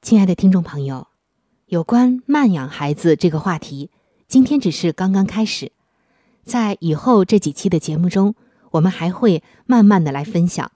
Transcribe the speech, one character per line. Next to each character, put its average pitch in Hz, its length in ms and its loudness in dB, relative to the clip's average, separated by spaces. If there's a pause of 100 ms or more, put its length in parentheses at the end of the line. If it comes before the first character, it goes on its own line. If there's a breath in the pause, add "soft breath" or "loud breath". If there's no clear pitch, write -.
亲 220 180 4
爱 196 60 4
的 180 100 0
听 190 160 2
众 185 100 2
朋 147 240 -8
友， 135 220 -10 (600)
有 170 160 -4
关 254 420 0
慢 277 260 2
养 139 160 -4
孩 147 260 -6
子 156 220 2
这 175 140 0
个 151 100 -4
话 170 180 -4
题， 139 340 -14 (360)
今 262 160 4
天 285 160 0
只 208 120 -2
是 165 200 -4
刚 190 200 -4
刚 190 140 2
开 202 200 -2
始， - 260 -10 (720)
在 214 360 -4
以 165 140 -2
后 208 300 2
这 202 160 2
几 151 120 -6
期 - 180 -4
的 170 100 0
节 156 180 -6
目 175 120 2
中， 196 260 0 (360 soft breath)
我 160 100 0
们 180 100 2
还 190 200 -6
会 180 320 0 (220 soft breath)
慢 247 200 4
慢 202 180 6
的 147 80 -2
来 139 120 -4
分 175 240 -2
享。 - 280 -6